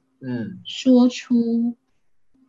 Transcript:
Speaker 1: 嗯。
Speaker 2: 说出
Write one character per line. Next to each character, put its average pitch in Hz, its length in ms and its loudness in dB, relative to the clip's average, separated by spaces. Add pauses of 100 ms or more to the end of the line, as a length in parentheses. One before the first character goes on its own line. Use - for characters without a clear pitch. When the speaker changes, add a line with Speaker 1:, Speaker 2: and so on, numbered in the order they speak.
(200)
Speaker 1:
嗯。 120 440 -10
Speaker 2:
说 254 460 4
出 233 680 -2 (720)